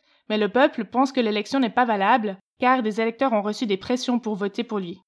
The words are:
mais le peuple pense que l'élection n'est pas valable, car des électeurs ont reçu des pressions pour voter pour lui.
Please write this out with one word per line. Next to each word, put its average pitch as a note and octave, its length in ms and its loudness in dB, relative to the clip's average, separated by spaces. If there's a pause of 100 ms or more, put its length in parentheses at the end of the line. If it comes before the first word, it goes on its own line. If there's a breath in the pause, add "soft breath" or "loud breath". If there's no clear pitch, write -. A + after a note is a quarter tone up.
(280)
mais G#3+ 120 0
le G#3 100 2
peuple B3+ 360 2
pense C4+ 260 0
que B3+ 100 0
l'élection G#3+ 380 -2
n'est A#3+ 100 2
pas A#3+ 160 0
valable, G#3+ 520 2 (220)
car B3+ 220 2
des G#3+ 180 -2
électeurs A#3 320 0
ont G#3 120 0
reçu G#3 240 -4
des G3 100 0
pressions B3 420 -2
pour G#3+ 160 -4
voter G3+ 280 -4
pour A3 160 -6
lui. E3+ 280 -8